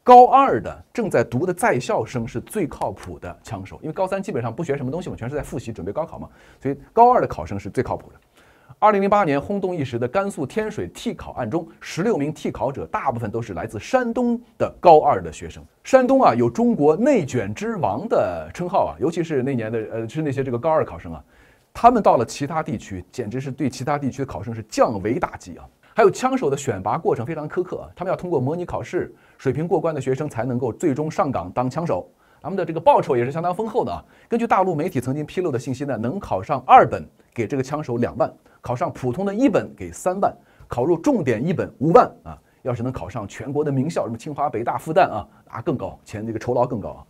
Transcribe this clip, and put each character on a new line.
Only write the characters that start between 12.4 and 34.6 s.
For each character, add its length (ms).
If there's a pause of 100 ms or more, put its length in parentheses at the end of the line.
考 220
者 160
大 240
部 80
分 100
都 100
是 140
来 140
自 120
山 320
东 300 (160)
的 220
高 200
二 220
的 100
学 160
生。 160 (200)
山 240
东 160
啊， 100
有 160
中 240
国 220
内 280
卷 300
之 220
王 320
的 440
称 160
号 180
啊， 140
尤 120
其 120
是 200
那 100
年 180
的， 80 (120)
呃， 180
是 140
那 80
些 120
这 80
个 60
高 140
二 120
考 140
生 160
啊， 100 (500)
他 160
们 140
到 140
了 80
其 200
他 160
地 160
区， 340
简 180
直 100
是 120
对 180
其 140
他 140
地 140
区 80
的 60
考 180
生 100
是 100
降 380
维 180
打 180
击 200
啊！ 100 (280)
还 80
有 60
枪 280
手 120
的 60
选 260
拔 160
过 180
程 100
非 100
常 140
苛 120
刻 200
啊， 140
他 100
们 60
要 40
通 140
过 100
模 160
拟 100
考 160
试， 320 (240)
水 140
平 160
过 120
关 140
的 60
学 160
生 140
才 160
能 120
够 140
最 220
终 160
上 220
岗 200
当 180
枪 160
手。 240 (320)
他 80
们 60
的 80
这 100
个 60
报 220
酬 160
也 80
是 60
相 120
当 100
丰 140
厚 160
的 80
啊。 120 (260)
根 100
据 80
大 160